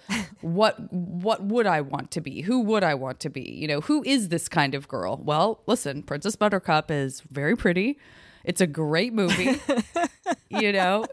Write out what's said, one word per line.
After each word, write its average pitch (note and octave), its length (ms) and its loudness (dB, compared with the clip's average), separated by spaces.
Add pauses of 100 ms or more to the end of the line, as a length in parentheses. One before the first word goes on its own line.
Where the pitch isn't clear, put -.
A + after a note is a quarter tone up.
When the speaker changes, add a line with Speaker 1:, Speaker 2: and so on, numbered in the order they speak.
Speaker 1:
<laughs> G3+ 320 -6
Speaker 2:
what, F3+ 500 0
what F3+ 520 -2
would G#3+ 240 2
I D#3+ 140 2
want C#3 280 -6
to E3 120 -6
be? C3 200 -8
Who A#3+ 200 2
would G#3 220 2
I D#3 120 2
want C3 240 -6
to D#3 100 -6
be? - 140 -10
You G2 240 -8
know, C#3+ 140 0
who D4 220 2
is A#3+ 260 2
this E3 200 -2
kind C#3+ 240 2
of C#3 140 -6
girl?" G2+ 360 -4
Well, D#3+ 440 0
listen, D3 340 0
Princess D3+ 340 -4
Buttercup F#3 540 2
is C#3 400 -2
very C#3+ 260 0
pretty. G3+ 440 2 (440)
It's - 180 0
a F3+ 60 4
great D#3+ 460 0
movie. G3 540 2
Speaker 1:
<laughs> - 40 2 (800)
Speaker 2:
You G#3 220 2
know, G3 420 2